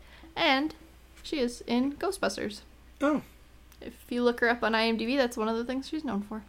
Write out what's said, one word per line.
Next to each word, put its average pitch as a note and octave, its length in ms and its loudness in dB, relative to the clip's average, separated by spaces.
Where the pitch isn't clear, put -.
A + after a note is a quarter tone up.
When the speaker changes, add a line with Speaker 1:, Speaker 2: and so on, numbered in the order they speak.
Speaker 1:
and D4+ 380 2
she D4+ 180 -4
is A#3+ 260 -2
in B3+ 280 2
Ghostbusters. G#3+ 680 -4
Speaker 2:
Oh. C#4 200 2
Speaker 1:
If - 120 -12
you A#3+ 120 0
look A#3+ 180 4
her A#3 80 6
up A#3+ 140 2
on A3 120 2
I A3 100 4
M A3+ 120 2
D A3+ 100 -2
B, C4 100 2
that's B3 200 2
one A3 120 0
of A3+ 80 0
the A#3 80 -2
things C4 240 -4
she's D#4 160 -6
known G#3 180 -2
for. G#3+ 260 -10